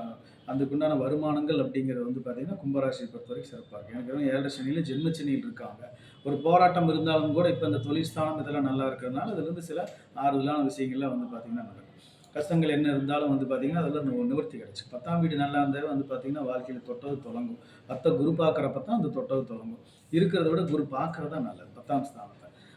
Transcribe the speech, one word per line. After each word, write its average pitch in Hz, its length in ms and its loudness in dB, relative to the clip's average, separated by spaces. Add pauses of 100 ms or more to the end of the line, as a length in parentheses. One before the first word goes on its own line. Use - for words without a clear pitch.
(480)
அதுக்குண்டான 139 500 2
வருமானங்கள் 151 600 2
அப்படிங்கிறது 127 460 0
வந்து 127 160 -2
பார்த்தீங்கன்னா, 131 380 -6
கும்பராசியை 131 540 -2
பொறுத்த 117 160 -14
வரைக்கும் 123 240 -10
சிறப்பா 117 220 -16
இருக்கு. 104 200 -14
எனக்கு 123 200 -8
வெறும் 143 140 2
ஏழரை 139 220 2
சனியில 139 320 -2
ஜென்ம 147 300 0
சனியில் 139 360 -2
இருக்காங்க. - 360 -12 (400)
ஒரு 143 140 0
போராட்டம் 170 520 6
இருந்தாலும் 156 440 4
கூட, 170 160 6
இப்ப - 160 0
இந்த 143 120 2
தொழில் 147 260 0
ஸ்தானம் 156 360 -2
இதெல்லாம் 143 240 -2
நல்லா 135 240 2
இருக்கிறதுனால, 127 440 -4
அதுல 175 100 -2
இருந்து 165 200 -4
சில 170 280 -6 (260)
ஆறுதலான 139 540 2
விஷயங்கள்லாம் 131 500 -2
வந்து 120 180 -6
பார்த்தீங்கன்னா 113 260 -6
நடக்கும். - 240 -16 (460)
கஷ்டங்கள் 156 360 2
என்ன 147 180 4
இருந்தாலும் 139 500 2
வந்து 131 80 0
பார்த்தீங்கன்னா, 131 300 0
அதெல்லாம் 147 300 0
நி-, 123 220 0
நிவர்த்தி 139 300 -2
கிடைச்சு. 101 340 -14
பத்தாம் 165 300 0
வீடு 156 140 2
நல்லா 143 280 2
இருந்தாவே 139 240 0
வந்து 135 280 -2
பார்த்தீங்கன்னா, 139 280 -4
வாழ்க்கையில 123 380 -4
தொட்டது 123 360 -6
தொடங்கும். 120 420 -8 (280)
பத்தை 135 240 2
குரு 156 200 2
பார்க்குறப்ப 156 520 2
தான் 226 120 -2
அந்த 175 120 2
தொட்டது 135 360 -2
தொடங்கும். 113 360 -10 (320)
இருக்கிறத 170 380 4
விட 160 120 4
குரு 147 220 0
பார்க்கறது 151 440 -4
தான் 147 200 -4
நல்லது, 98 260 -14
பத்தாம் 139 320 -2
ஸ்தானத்தை. - 420 -16 (300)